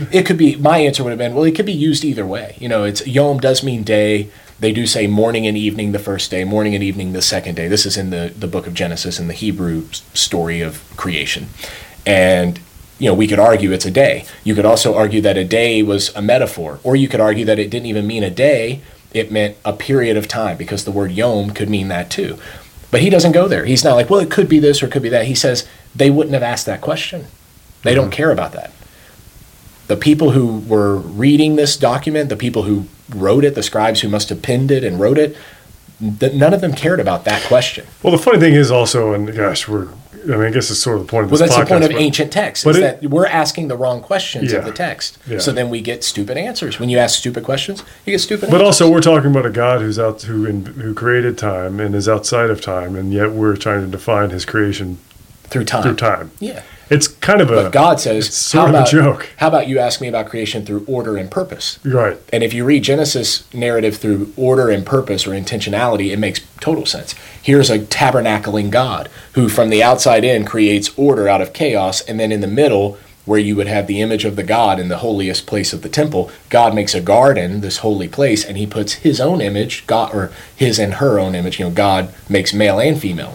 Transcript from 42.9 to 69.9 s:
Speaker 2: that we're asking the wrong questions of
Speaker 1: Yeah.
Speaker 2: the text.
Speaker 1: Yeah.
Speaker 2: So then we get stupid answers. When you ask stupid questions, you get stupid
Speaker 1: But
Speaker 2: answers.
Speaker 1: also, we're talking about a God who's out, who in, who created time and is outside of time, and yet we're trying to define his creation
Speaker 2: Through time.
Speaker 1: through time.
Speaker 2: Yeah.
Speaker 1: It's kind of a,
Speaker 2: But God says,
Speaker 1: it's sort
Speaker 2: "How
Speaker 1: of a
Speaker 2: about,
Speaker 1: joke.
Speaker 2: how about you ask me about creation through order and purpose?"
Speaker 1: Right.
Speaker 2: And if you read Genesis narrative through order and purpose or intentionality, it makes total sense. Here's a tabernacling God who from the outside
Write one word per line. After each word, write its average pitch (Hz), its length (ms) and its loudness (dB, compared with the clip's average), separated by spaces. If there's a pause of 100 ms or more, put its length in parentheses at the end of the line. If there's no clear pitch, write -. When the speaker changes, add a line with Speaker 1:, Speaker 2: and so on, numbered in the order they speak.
Speaker 2:
that 147 80 -4
we're 165 160 2
asking 160 420 -2
the 127 80 -6
wrong 123 260 -2
questions 135 520 -4
of 101 100 -2
Speaker 1:
Yeah. 110 60 -8
Speaker 2:
the - 20 -8
text. - 460 -8 (100)
Speaker 1:
Yeah. 113 120 -6
Speaker 2:
So 131 120 0
then 120 180 -4
we 117 120 -6
get 117 240 -8
stupid 107 320 -6
answers. 185 420 -8
When 120 80 -4
you 123 100 2
ask 120 220 2
stupid 120 240 -6
questions, 135 400 -6 (220)
you 196 80 -4
get 185 60 0
stupid 208 300 -4
Speaker 1:
But 180 120 6
Speaker 2:
answers. 202 40 8 (160)
Speaker 1:
also, 165 100 8
we're 170 100 6
talking 151 300 4
about 135 140 2
a 117 40 -2
God 120 320 0
who's 107 180 -4
out, 110 220 -2
who 107 240 -4
in, 101 200 -4
who 110 280 -10
created 120 440 0
time 95 440 -4
and 104 140 -2
is 101 120 -2
outside 113 420 0
of 104 120 -2
time, 92 340 -6
and 95 160 -6
yet 104 200 0
we're 107 260 0
trying 101 240 -2
to 95 60 -6
define 101 420 -2
his 87 160 -8
creation 95 540 -4 (500)
Speaker 2:
Through 120 160 -4
time. 120 180 -2
Speaker 1:
through 123 120 0
time. 90 440 -2
Speaker 2:
Yeah. 214 220 -10 (280)
Speaker 1:
It's 147 180 2
kind - 320 2
of 147 100 4
a, 117 60 2
Speaker 2:
But 95 160 2
God - 300 4
says, 110 260 -2
Speaker 1:
it's - 80 -8
sort - 280 2
Speaker 2:
"How 165 40 6
Speaker 1:
of 151 80 6
a - 40 6
Speaker 2:
about, 127 120 4
Speaker 1:
joke. 143 460 2
Speaker 2:
how 160 100 0
about 143 220 2
you 131 100 0
ask 123 220 -2
me 123 80 -6
about 113 180 -4
creation 110 380 -8
through 104 220 -6
order 117 280 -4
and 95 160 -6
purpose?" - 540 -6
Speaker 1:
Right. 120 320 2 (160)
Speaker 2:
And 117 100 0
if 113 100 -2
you 120 120 -4
read 139 180 4
Genesis 143 680 -2
narrative 117 420 0
through 101 400 -2
order 131 340 2
and 98 160 0
purpose 131 400 -2
or 101 60 -6
intentionality, 101 800 -2
it 104 80 -4
makes 107 220 -4 (180)
total - 260 -2
sense. - 300 -8 (260)
Here's 135 280 4
a 107 100 2
tabernacling 107 920 0
God 110 360 0 (280)
who 123 120 4
from 110 220 2
the 107 120 4
outside 120 440 4